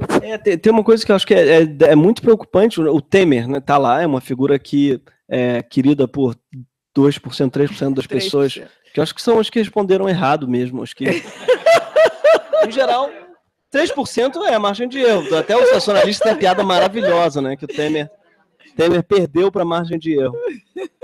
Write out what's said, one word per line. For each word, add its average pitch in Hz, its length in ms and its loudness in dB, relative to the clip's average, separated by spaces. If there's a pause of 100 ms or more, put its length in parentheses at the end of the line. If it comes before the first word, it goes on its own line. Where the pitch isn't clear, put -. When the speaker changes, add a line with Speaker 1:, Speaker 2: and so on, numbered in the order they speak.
(220)
Speaker 1:
É, 214 160 -10
tem, 190 180 0
tem 214 160 2
uma 214 120 2
coisa 226 200 2
que - 60 -2
eu 202 60 4
acho 185 100 -2
que 214 80 0
é, 165 280 4
é, 165 40 4 (240)
é 151 60 6
muito 180 260 2
preocupante, 214 580 2
o, 156 140 0
o 156 60 0
Temer, 143 480 2
né, 139 120 -6
tá 143 160 0
lá, 135 240 2
é 175 60 0
uma 135 140 -2
figura 135 380 -2
que 143 420 -2 (280)
é 123 340 -2
querida 139 440 0
por 123 300 -4 (580)
dois 143 240 2
por - 160 -14
cento, 135 200 -4
três 143 160 -2
por - 60 -12
cento 139 200 -4
das 131 100 -6
pessoas, 135 480 -2
Speaker 2:
Três - 140 -18
por - 60 -20
cento. - 200 -20
Speaker 1:
que - 60 -2
eu - 20 -2
acho 160 120 -6
que - 80 -14
são 226 180 2
as 208 100 -4
que - 80 -4
responderam 196 500 -2
errado 156 380 -2
mesmo, 123 360 -4
acho 117 120 -14
que, 135 100 -10
<laughs> - 1600 0
em 226 40 -10
geral, 254 400 -2 (600)
três 302 200 0
por 269 160 -6
cento 277 380 -4
é 311 100 2
a 214 60 0
margem 208 280 -4
de 262 100 -10
erro, 196 360 0
até 160 220 0
o 247 100 4
sensacionalista 202 580 2
tem 330 80 2
a 320 40 -2
piada 196 260 0
maravilhosa, 180 800 0
né, 135 140 -6
que 147 80 -14
o 143 40 -12
Temer, 151 420 -4 (680)
Temer 170 260 2
perdeu 180 480 0
pra 190 140 -2
margem 170 340 -4
de 160 200 -4
erro. 131 180 -2 (680)